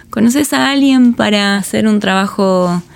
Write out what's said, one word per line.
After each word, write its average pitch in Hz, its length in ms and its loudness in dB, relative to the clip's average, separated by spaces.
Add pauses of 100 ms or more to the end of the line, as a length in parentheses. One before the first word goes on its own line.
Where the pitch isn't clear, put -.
(100)
"¿Conoces 240 440 0
a 262 160 0
alguien 269 440 2
para 202 420 0
hacer 214 300 -4
un 214 140 0
trabajo 190 840 -2 (120)